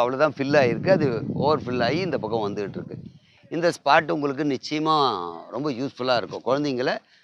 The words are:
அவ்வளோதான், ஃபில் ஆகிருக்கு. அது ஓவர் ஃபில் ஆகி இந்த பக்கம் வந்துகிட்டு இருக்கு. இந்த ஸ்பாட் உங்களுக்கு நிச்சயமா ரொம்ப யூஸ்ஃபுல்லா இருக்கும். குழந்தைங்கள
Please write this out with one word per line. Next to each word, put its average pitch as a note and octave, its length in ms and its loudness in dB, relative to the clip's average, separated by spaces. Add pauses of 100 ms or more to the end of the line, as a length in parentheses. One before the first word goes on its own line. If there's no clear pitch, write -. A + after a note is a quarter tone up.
அவ்வளோதான், C3 380 2
ஃபில் C#3+ 240 2
ஆகிருக்கு. A#2+ 360 2
அது D3 100 2 (360)
ஓவர் C#3 220 2
ஃபில் B2 220 0
ஆகி D#3 200 0
இந்த C3 160 -2
பக்கம் G#2+ 220 -2
வந்துகிட்டு G2 340 -6
இருக்கு. - 180 -12 (580)
இந்த E3+ 120 2 (100)
ஸ்பாட் D#3 400 4
உங்களுக்கு C#3+ 260 -2 (100)
நிச்சயமா D#3 420 0 (600)
ரொம்ப C#3+ 120 -4 (120)
யூஸ்ஃபுல்லா B2+ 400 -2
இருக்கும். F#2+ 280 -8
குழந்தைங்கள C#3 440 0 (320)